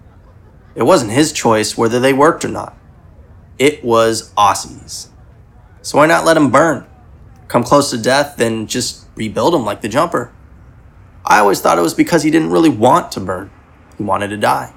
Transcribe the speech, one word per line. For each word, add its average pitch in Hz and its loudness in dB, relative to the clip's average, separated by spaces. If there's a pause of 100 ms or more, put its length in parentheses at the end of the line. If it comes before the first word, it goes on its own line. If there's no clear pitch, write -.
(760)
It 113 -2
wasn't 135 2
his 151 0
choice 110 -2
whether 117 0
they 135 2
worked 147 2
or - -8
not. 104 -10 (800)
It 147 0
was 113 0
Aussie's. - -2 (720)
So - -2
why 151 6
not 165 2
let 165 4
him 143 2
burn? 147 2 (640)
Come 120 -2
close 143 2
to 127 -4
death, 135 0
then 113 -4
just - -8
rebuild 110 -2
him 160 0
like - -6
the 143 -8
jumper. 139 -2 (920)
I - 2
always 190 2
thought 170 2
it 170 0
was 165 -2
because 156 0
he 156 0
didn't 160 0
really 170 4
want 131 2
to - -10
burn. 95 -8 (480)
He 107 -8
wanted 98 -4
to 104 -8
die. 123 -2